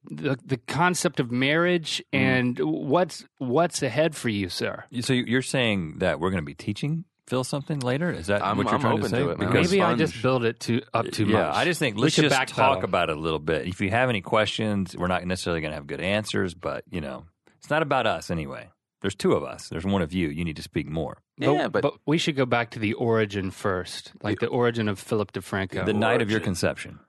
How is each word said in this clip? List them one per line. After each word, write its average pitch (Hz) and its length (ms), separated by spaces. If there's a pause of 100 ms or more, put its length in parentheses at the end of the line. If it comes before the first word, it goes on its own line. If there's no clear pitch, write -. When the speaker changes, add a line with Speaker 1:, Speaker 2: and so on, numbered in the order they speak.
Speaker 1:
the, 131 340
the 131 140
concept 175 600
of 123 100
marriage 156 720 (100)
Speaker 2:
Mm-hmm. 131 140
Speaker 1:
and 127 340
what's, 156 640 (140)
what's 143 460
ahead 151 320
for 123 140
you, 101 200
sir. - 340 (180)
Speaker 3:
So 131 120
you're 123 300
saying 104 560
that 85 200
we're 92 120
gonna 92 100
be 69 140
teaching 151 500 (220)
Phil 131 160
something 143 380
later? 139 300
Is 85 140
that 101 180
Speaker 2:
I'm, 98 140
Speaker 3:
what 98 80
you're 110 100
Speaker 2:
I'm 139 60
Speaker 3:
trying 113 140
to 107 60
Speaker 2:
open - 100
Speaker 3:
say? - 80
Speaker 2:
to 85 100
it, 85 80
man. - 140
Speaker 3:
Because 170 180
Speaker 1:
Maybe 196 140
I 170 60
Speaker 2:
Sponge. 147 100
Speaker 1:
just - 240
build 127 200
it 117 160
too, 117 220 (100)
up 113 200
too 107 160
Speaker 3:
Yeah, 107 220
Speaker 1:
much. 73 60
Speaker 3:
I 123 100
just 170 140
think 117 180
Speaker 1:
We 110 40
Speaker 3:
let's 147 140
Speaker 1:
should 160 80
Speaker 3:
just 143 120
Speaker 1:
backpedal. 131 200
Speaker 3:
talk 131 280
about 90 280
it 76 60
a - 40
little 80 160
bit. 76 300
If 90 120
you 98 120
have 127 180
any 104 120
questions, 104 760
we're 87 80
not 90 220
necessarily 90 340
gonna 76 140
have 71 100
good 71 160
answers, 98 540
but, 73 340
you 90 100
know, 69 260 (340)
it's - 100
not 156 140
about 131 240
us 87 240
anyway. 113 380 (320)
There's - 140
two 180 180
of 76 100
us. - 260
There's 82 160
one 98 160
of 82 120
you. 87 160
You 78 140
need 78 120
to 78 80
speak 73 260
more. 78 300 (180)
Speaker 1:
But, 139 160
Speaker 2:
Yeah, 143 140
but 98 160
Speaker 1:
but 143 100 (140)
we 151 100
should 160 180
go 131 120
back 117 240
to 120 80
the 107 140
origin 107 580
first, - 640 (100)
like - 160
Speaker 2:
The 117 80
Speaker 1:
the - 40
origin 120 380
of 98 80
Philip 104 340
DeFranco. 95 540
Speaker 3:
The 107 80
night 113 300
of 101 80
your 110 60
Speaker 2:
Origin. 107 80
Speaker 3:
conception. 85 640